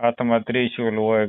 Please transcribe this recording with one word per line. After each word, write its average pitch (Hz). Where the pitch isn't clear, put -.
હાથમાં 117
ત્રિશૂલ 117
હોય, 110